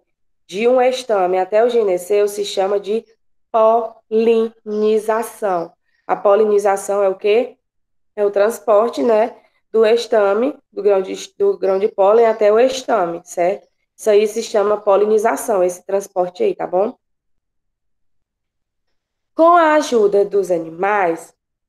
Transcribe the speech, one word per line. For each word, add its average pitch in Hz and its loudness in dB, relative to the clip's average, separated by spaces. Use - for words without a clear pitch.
de 208 -2
um 254 2
estame 214 -2
até 190 0
o 247 2
gineceu 208 0
se 202 -6
chama 202 -4
de 208 -6
polinização. 220 -2
A - -2
polinização 202 2
é 190 2
o 190 -2
quê? 214 -2
É 208 -2
o 202 0
transporte, 220 0
né, 226 0
do 220 2
estame, 226 0
do 202 -12
grão 196 0
de, 190 -10
do 202 0
grão 190 -2
de 196 -2
pólen 214 4
até 214 2
o 220 4
estame, 214 -2
certo? - -4
Isso - -4
aí 214 4
se 214 -4
chama 208 -2
polinização, 214 0
esse 180 -4
transporte 190 -6
aí, 202 -2
tá 165 -10
bom? 185 -2
Com 339 6
a 320 4
ajuda 214 2
dos 185 -2
animais, 170 -2